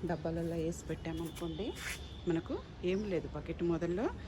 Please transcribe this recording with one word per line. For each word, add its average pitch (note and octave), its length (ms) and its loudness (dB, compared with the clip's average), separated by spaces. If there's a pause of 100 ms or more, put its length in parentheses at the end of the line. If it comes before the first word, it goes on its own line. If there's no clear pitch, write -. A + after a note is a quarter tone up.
డబ్బాలలో E3+ 540 2
వేసి E3 260 0
పెట్టామనుకోండి, E3 760 -2 (600)
మనకు E3 260 2 (360)
ఏం F#3+ 80 4 (120)
లేదు, D3+ 240 2
బకెట్ D#3 360 -2
మొదల్లో E3+ 340 2 (220)